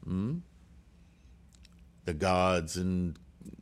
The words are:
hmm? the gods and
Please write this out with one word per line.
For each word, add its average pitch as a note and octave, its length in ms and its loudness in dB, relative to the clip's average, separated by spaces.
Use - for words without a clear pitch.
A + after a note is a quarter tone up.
hmm? G2 320 -4
the F2 100 -2
gods F2+ 640 2
and F2+ 420 -2